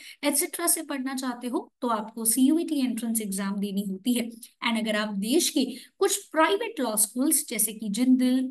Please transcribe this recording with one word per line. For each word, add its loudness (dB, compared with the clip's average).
एटसेटरा 0
से 2
पढ़ना -4
चाहते -4
हो -4
तो 0
आपको -4
सीयूईटी 4
entrance -2
exam -4
देनी -2
होती -2
है। -2
And -6
अगर -2
आप -4
देश 2
के 2
कुछ 2
private 2
law 0
schools 2
जैसे -2
कि -6
Jindal, 4